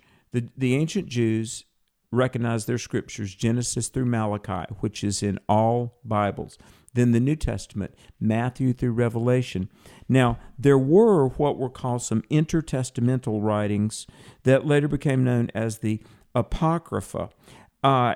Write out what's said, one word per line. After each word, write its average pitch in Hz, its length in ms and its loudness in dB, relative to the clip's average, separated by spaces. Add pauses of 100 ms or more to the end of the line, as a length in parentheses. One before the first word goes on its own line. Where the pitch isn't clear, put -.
(300)
the, 120 260 -4
the 131 200 2
ancient 160 320 -2
Jews 113 560 -2 (480)
recognized 117 560 0
their 120 100 -2
Scriptures, - 560 -8
Genesis 120 540 -2
through 131 180 -4
Malachi, 104 720 -4
which - 240 -6
is 104 220 -4
in 101 240 -2
all 113 560 0
Bibles. 104 520 -4 (360)
Then 120 180 4
the 117 80 4
New 135 160 2
Testament, 104 580 -6 (280)
Matthew 123 520 0
through 123 200 -2
Revelation. 117 760 0 (400)
Now, 123 300 4 (180)
there 139 220 6
were 165 480 6
what 135 320 -2
were 127 120 -6
called 123 320 -6
some 110 280 0
intertestamental 127 1120 0
writings 104 640 -2 (380)
that 131 200 6
later 147 220 2
became 135 380 0
known 120 300 0
as 113 240 -4
the 110 220 -2 (360)
Apocrypha. 120 920 -4 (520)
Uh, 127 340 2